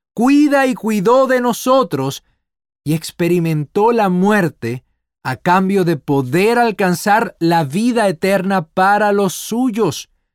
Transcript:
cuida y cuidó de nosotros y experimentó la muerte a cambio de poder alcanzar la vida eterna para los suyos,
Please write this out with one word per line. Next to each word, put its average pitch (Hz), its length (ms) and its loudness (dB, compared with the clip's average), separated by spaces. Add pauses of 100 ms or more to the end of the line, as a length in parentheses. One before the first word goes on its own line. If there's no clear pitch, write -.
(140)
cuida 277 540 2
y 247 80 -2
cuidó 220 500 2
de 254 160 0
nosotros 240 840 -2 (600)
y 147 100 -2
experimentó 170 960 -2
la 214 180 0
muerte 180 760 0 (380)
a 131 140 -6
cambio 190 480 0
de 165 120 0
poder 151 640 0
alcanzar 202 800 0
la 165 240 0
vida 214 440 0
eterna 190 600 -2
para 202 440 2
los 202 220 0
suyos, 220 760 -4 (260)